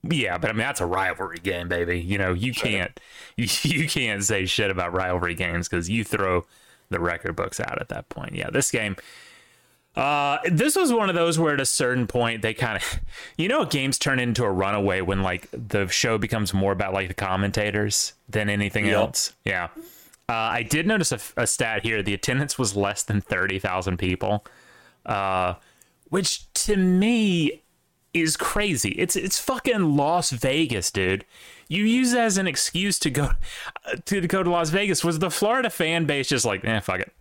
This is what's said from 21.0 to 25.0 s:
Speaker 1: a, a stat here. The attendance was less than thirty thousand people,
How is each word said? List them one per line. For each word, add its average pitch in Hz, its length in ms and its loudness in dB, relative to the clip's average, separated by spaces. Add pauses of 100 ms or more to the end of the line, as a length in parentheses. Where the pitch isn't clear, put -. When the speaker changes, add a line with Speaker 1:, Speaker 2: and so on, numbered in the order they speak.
Speaker 1:
a, 120 80 -4 (160)
a 117 120 0
stat 110 360 0
here. 110 200 0
The 101 100 0
attendance 135 440 -2
was 104 180 0
less 101 280 0
than 104 180 0
thirty 95 380 -2
thousand 92 380 -2
people, 98 480 0 (640)